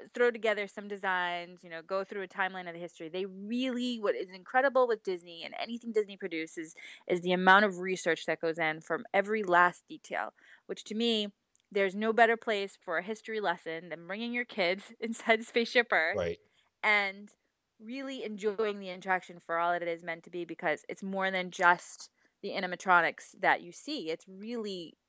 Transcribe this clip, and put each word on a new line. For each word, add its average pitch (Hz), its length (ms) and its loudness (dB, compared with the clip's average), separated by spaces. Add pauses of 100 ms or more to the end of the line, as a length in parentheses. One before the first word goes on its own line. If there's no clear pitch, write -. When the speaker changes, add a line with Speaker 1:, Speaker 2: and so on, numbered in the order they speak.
(140)
Speaker 1:
throw 240 160 4
together 208 380 0
some 208 200 -12
designs, 180 760 -2
you 175 60 -16
know, 165 120 -10
go 190 220 -4
through 202 180 -8
a 185 60 -8
timeline 185 400 -4
of 165 60 -10
the 170 60 -10
history. 165 280 -10
They 185 180 -4
really, 240 720 -4
what 196 160 0
is 185 140 -6
incredible 254 580 2
with 220 160 0
Disney 170 400 -6
and - 140 -10
anything 233 340 -8
Disney 202 240 0
produces 160 580 -6 (340)
is 180 140 2
the 180 100 2
amount 190 340 8
of 180 120 -2
research 180 480 -2
that 160 140 -2
goes 165 180 -2
in 160 240 0
from - 220 -4 (100)
every 208 300 2
last 175 440 6
detail, - 460 -8 (320)
which - 180 -10
to 220 100 -8
me, 220 340 0 (440)
there's 196 240 2
no 220 160 0
better 226 240 6
place 202 460 -2
for 165 160 -2
a 175 40 -4
history 220 380 -6
lesson 170 500 -4
than 165 160 -10
bringing 226 280 -6
your 240 120 -2
kids 190 380 0 (120)
<laughs> - 40 -14
inside 226 440 0
Spaceship 233 480 2
Earth 180 280 2
Speaker 2:
Right. - 200 -2 (420)
Speaker 1:
and 208 480 0 (500)
really 262 440 -8
enjoying 208 560 -2
the 190 100 -8
attraction 180 500 -4
for 170 180 -2
all 170 140 2
it 175 100 0
is 170 200 -4
meant 170 220 -8
to 175 60 -20
be, 175 140 -6
because 165 440 -2
it's - 140 -10
more 190 280 0
than 185 200 -2
just - 600 4 (320)
the 196 80 -6
animatronics 175 920 2
that 160 220 4
you 175 100 -16
see. 226 380 -8
It's 170 180 -6
really, 196 680 -8 (120)